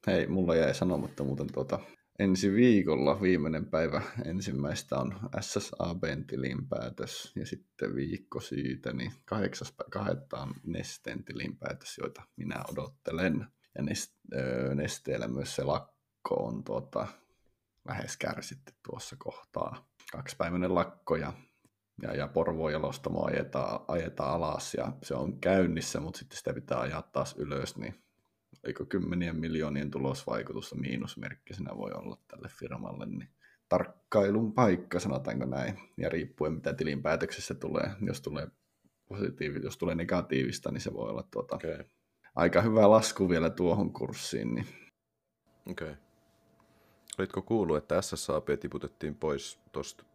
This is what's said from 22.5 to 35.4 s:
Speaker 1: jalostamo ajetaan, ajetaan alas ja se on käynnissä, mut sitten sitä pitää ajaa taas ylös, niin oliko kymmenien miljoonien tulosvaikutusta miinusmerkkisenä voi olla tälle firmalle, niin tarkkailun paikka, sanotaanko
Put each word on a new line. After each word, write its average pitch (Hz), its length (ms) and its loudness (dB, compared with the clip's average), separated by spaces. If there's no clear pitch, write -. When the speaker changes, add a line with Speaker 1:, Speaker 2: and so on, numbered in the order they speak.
Speaker 1:
jalostamo 76 520 -2
ajetaan, - 640 -2
ajetaan 80 460 -2
alas 78 400 -2
ja - 180 -2
se - 120 -6
on 69 260 -2
käynnissä, 90 600 4
mut 80 140 -6
sitten - 240 -12
sitä - 160 -4
pitää - 260 -4
ajaa - 220 -4
taas - 360 -4
ylös, 139 380 -4
niin - 280 -10
oliko - 200 -6
kymmenien 85 520 0
miljoonien 78 540 -2
tulosvaikutusta - 840 -4
miinusmerkkisenä - 1000 -8
voi 50 160 -8
olla 50 260 -10
tälle - 200 -14
firmalle, - 580 -8
niin 50 220 -8
tarkkailun 104 840 4
paikka, 90 460 6
sanotaanko 65 440 -2